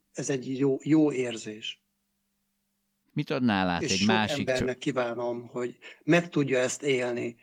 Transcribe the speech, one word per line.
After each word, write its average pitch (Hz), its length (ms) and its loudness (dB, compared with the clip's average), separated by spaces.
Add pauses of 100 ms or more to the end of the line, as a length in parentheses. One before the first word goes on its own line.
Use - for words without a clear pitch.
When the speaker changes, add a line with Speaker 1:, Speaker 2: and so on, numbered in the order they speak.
(120)
Speaker 1:
ez - 180 -6
egy 131 280 -2
jó, 135 240 2
jó 151 300 6
érzés. 113 680 -6 (1300)
Speaker 2:
Mit - 180 -4
adnál 110 380 2
át 85 140 0
Speaker 1:
És - 100 -2
Speaker 2:
egy 95 60 0
Speaker 1:
sok 98 80 2
Speaker 2:
másik 107 400 2
csa- 127 60 0
Speaker 1:
embernek 127 260 -2
kívánom, 120 720 -4
hogy 123 300 -6 (240)
meg 170 260 2
tudja 131 300 0
ezt 127 240 -2
élni, 120 600 -2